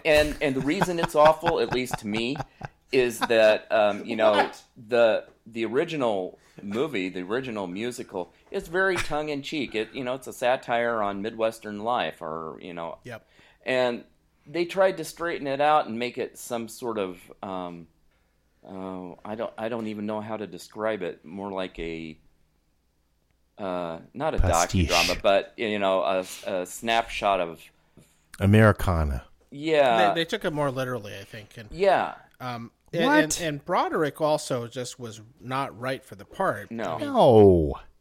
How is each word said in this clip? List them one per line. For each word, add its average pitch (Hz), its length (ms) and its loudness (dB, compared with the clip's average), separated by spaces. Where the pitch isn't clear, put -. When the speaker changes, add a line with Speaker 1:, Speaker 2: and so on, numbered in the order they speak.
Speaker 1:
Yeah. 160 80 4
Speaker 2:
and, 151 280 2
and 139 140 0
the 135 60 -2
reason 170 380 0
it's - 160 -4
awful, 156 440 6
at 117 140 -2
least 123 260 -4
to 110 80 -10
me, 117 300 -4
is 123 260 2
that, 110 520 4
um, 104 340 2
you 113 100 -6
know, 110 180 6
Speaker 1:
What? - 280 0
Speaker 2:
the, 113 380 4
the 113 180 -4
original 120 720 -2
movie, 101 480 -2
the 90 140 -8
original 107 440 -6
musical, 101 640 -8
is 190 180 -8
very 185 260 2
tongue-in-cheek. 151 800 -4
It, 110 180 -4
you 131 120 -8
know, 123 80 -4
it's 131 140 -10
a 110 60 -12
satire 120 680 0
on 101 200 -2
Midwestern 110 600 -4
life, 110 380 -2
or, 80 400 -8
you 87 120 -14
know. 85 300 -10
Speaker 1:
Yep. 117 220 -16
Speaker 2:
And 123 380 0
they 156 200 -4
tried 185 320 2
to 156 80 -8
straighten 165 420 -8
it 139 140 -2
out 151 260 4
and 110 100 -6
make 120 200 -4
it - 200 -6
some 117 300 -8
sort 113 300 -8
of, 92 200 -4
um, 90 460 -10
oh, 92 560 -12
I 107 120 -10
don't, 113 220 -8
I 110 120 -6
don't 113 180 -6
even 104 180 -8
know 107 140 -6
how 110 160 -8
to 104 100 -10
describe 107 560 -8
it. 85 220 -8
More 98 260 -10
like 95 300 -8
a, 82 380 -10
uh, 87 420 -4
not 147 200 -4
a 110 60 -2
Speaker 3:
Pastiche. 87 500 2
Speaker 2:
docudrama, 85 320 0
but, 98 360 2
you 104 220 -2
know, 95 240 2
a, 92 220 0
a 95 200 -4
snapshot 113 760 0
of 85 220 -6
Speaker 3:
Americana. 98 840 4
Speaker 2:
Yeah. 139 640 4
Speaker 1:
They, 165 80 0
they 165 40 -2
took 208 200 -6
it 180 60 0
more 147 200 -2
literally, 123 480 -6
I 98 40 -16
think. - 340 -18
And, 107 140 -16
Speaker 2:
Yeah. 160 440 2
Speaker 1:
um, 120 320 -10
Speaker 3:
What? 170 100 -2
Speaker 1:
and, 294 220 4
and, - 180 -4
and 151 240 -4
Broderick 196 560 0
also 147 460 0
just 120 320 -10
was 110 220 -14
not 127 400 -6
right 127 240 -6
for - 120 -20
the 98 100 -20
part. 123 460 -4
Speaker 2:
No. 113 120 -6
Speaker 1:
I - 20 -6
mean, 285 160 -6
Speaker 3:
No. 101 600 8